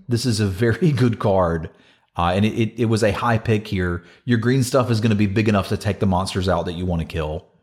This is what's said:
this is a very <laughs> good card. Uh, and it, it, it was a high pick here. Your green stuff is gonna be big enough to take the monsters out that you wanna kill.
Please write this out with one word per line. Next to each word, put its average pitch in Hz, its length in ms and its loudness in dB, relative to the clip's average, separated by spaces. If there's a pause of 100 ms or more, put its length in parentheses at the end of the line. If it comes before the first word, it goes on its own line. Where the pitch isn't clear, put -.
this 120 160 0
is 110 140 0
a 107 80 2
very 117 440 2
<laughs> - 20 2
good 117 260 2
card. 87 500 0 (480)
Uh, 87 160 0
and 101 120 2
it, 107 80 0
it, 113 280 -2
it 117 40 2
was 110 180 2
a 107 100 4
high 120 240 0
pick 107 300 -2
here. 90 360 -2 (220)
Your 120 140 2
green 123 240 2
stuff 120 280 0
is 110 80 0
gonna 110 160 2
be 104 120 2
big 104 200 0
enough 104 220 0
to 104 80 -2
take 98 220 -4
the 107 60 -2
monsters 92 440 0
out 85 160 0
that 87 80 -6
you 87 120 -6
wanna 82 200 -2
kill. 78 420 -6 (160)